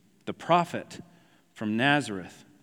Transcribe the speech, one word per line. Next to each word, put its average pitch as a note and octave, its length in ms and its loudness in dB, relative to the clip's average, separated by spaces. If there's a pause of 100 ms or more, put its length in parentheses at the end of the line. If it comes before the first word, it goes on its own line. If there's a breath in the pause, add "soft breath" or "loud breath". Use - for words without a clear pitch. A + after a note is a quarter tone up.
(240)
the - 80 -6
prophet - 720 0 (500 soft breath)
from G#2+ 240 -4
Nazareth A2+ 720 0 (180)